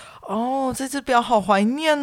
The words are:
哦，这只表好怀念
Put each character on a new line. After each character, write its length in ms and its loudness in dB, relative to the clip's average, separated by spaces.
哦， 540 -4
这 120 -8
只 120 -6
表 220 2
好 180 2
怀 220 2
念 400 2